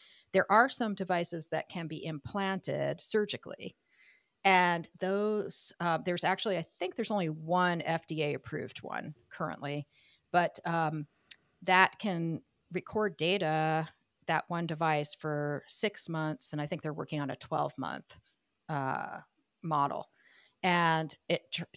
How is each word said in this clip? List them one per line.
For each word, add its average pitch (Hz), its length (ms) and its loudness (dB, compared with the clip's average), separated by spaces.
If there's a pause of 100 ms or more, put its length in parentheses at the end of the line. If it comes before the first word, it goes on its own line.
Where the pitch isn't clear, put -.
(320)
there - 200 4
are 233 160 8
some 220 260 0
devices 175 540 -2
that 147 220 -4
can 170 160 -6
be 156 180 -8
implanted 160 960 -4
surgically. - 760 -4 (680)
And 180 420 4 (140)
those, 202 800 0
uh, 170 240 2
there's 175 200 0
actually, 185 340 0
I 165 80 -6 (120)
think 370 180 -6
there's 220 140 -4
only 190 200 0
one 170 520 2
F 165 240 -2
D 156 160 -2
A 147 120 0
approved - 480 -8
one - 320 -8 (160)
currently, 147 560 -6 (460)
but, 175 340 2
um, 156 400 -2 (580)
that 185 340 6
can 165 420 -2 (320)
record 185 460 -2
data, 160 680 2 (400)
that 160 220 0
one 170 180 -2
device, 156 480 0
for 147 520 -2
six - 420 -2
months, 156 460 -2
and 151 80 -2
I 147 40 -2
think 147 140 -6
they're 151 140 -6
working 151 260 -6
on 139 80 -2
a 139 80 -6
twelve 147 400 -4
month, - 420 -8 (520)
uh, 135 480 -4 (440)
model. 147 460 0 (540)
And 165 520 6 (140)
it - 240 -2
tr-, 175 120 -4 (120)